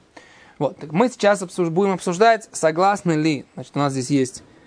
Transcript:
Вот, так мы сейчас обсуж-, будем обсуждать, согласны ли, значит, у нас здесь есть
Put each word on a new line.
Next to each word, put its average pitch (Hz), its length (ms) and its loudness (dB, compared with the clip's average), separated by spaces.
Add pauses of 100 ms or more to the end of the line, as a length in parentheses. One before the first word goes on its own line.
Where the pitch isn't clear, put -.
(580)
Вот, 147 200 -4
так 151 140 -14
мы 226 180 2
сейчас 202 320 0
обсуж-, 175 280 -4
будем 196 220 0
обсуждать, 202 600 0
согласны 175 640 0
ли, 151 400 -2
значит, - 220 -14
у 143 40 -4
нас 143 140 0
здесь 131 160 -6
есть 135 340 -2 (240)